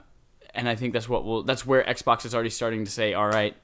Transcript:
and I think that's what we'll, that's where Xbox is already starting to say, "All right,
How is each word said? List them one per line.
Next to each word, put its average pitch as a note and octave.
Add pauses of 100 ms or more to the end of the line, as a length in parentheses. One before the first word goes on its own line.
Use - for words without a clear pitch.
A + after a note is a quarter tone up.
(560)
and A#2+
I A#2
think A#2+
that's A2+
what A#2+
we'll, A2+
that's C3
where C3
Xbox B2
is A#2
already A#2
starting A2+
to G2
say, G#2+
"All G#2
right, G#2